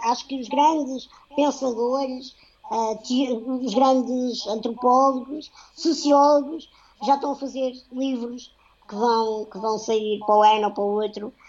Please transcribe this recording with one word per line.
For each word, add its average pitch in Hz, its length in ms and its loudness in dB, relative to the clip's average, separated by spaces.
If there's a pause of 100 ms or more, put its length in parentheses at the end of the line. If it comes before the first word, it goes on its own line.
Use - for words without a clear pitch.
acho 240 220 -2
que 262 140 -8
os 240 80 -10
grandes 269 600 2 (260)
pensadores, 262 1000 -2 (340)
eh, 220 260 -2
te-, 247 360 -2
os 247 420 -6
grandes 254 760 0
antropólogos, 254 1000 0 (240)
sociólogos, 285 960 2 (360)
já 277 100 4
estão 277 180 -4
a - 40 -6
fazer 262 360 -6 (180)
livros 247 640 -6 (360)
que 208 60 -16
vão, 220 520 0
que 196 120 -16
vão 220 200 -2
sair 214 480 -2
para 208 100 4
o 214 60 6
ano 214 260 6
ou 202 40 -4
para 202 120 -4
o 202 80 0 (100)
outro 208 300 -8 (160)